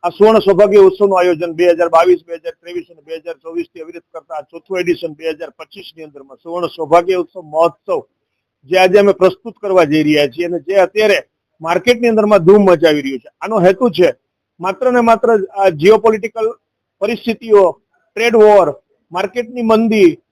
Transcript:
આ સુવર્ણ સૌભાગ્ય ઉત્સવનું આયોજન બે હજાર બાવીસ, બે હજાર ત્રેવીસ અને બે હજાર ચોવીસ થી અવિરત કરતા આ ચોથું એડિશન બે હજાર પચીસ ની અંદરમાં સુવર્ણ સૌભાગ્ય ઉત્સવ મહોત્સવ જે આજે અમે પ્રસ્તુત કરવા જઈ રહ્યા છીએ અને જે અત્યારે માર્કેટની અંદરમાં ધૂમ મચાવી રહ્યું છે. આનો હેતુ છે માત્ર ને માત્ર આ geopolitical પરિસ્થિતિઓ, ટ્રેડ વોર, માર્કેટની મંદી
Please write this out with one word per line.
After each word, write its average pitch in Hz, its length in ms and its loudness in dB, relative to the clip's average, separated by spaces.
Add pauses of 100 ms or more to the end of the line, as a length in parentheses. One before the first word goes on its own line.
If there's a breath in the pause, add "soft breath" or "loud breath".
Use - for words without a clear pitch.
આ 175 80 -4
સુવર્ણ 220 280 2
સૌભાગ્ય 202 400 2
ઉત્સવનું 190 400 2
આયોજન 175 340 -2
બે 160 120 -4
હજાર 170 240 0
બાવીસ, 170 380 2
બે 170 80 -18
હજાર 170 180 -14
ત્રેવીસ 175 380 -14
અને 165 100 -20
બે 160 160 -14
હજાર 165 180 -14
ચોવીસ 165 320 -12
થી - 140 -20
અવિરત 165 320 -20
કરતા 160 220 -18
આ 151 60 -10
ચોથું 165 400 -12
એડિશન 170 340 -6
બે 160 160 -10
હજાર 156 200 -12
પચીસ - 460 -20
ની 160 60 -20
અંદરમાં 139 340 -20
સુવર્ણ 170 300 -8
સૌભાગ્ય 170 480 0
ઉત્સવ 180 260 -8
મહોત્સવ 160 600 -4 (640)
જે 156 140 -2
આજે 185 200 4
અમે 202 140 4
પ્રસ્તુત 185 500 -2
કરવા 190 220 0
જઈ 156 180 -2
રહ્યા 147 240 0
છીએ 147 200 -8
અને 170 120 -8
જે 160 160 -8
અત્યારે 196 480 0 (380)
માર્કેટની 185 480 -2
અંદરમાં 214 300 2
ધૂમ 196 260 4
મચાવી 156 380 2
રહ્યું 135 160 -8
છે. - 100 -18 (120)
આનો 202 200 -4
હેતુ 190 300 2
છે 165 240 0 (460)
માત્ર 254 320 -4
ને 247 80 0
માત્ર 226 300 0
આ 196 380 0
geopolitical 220 840 0 (460)
પરિસ્થિતિઓ, 208 840 0 (340)
ટ્રેડ 233 220 -2
વોર, 208 380 4 (380)
માર્કેટની 226 500 -8
મંદી 220 560 2 (140)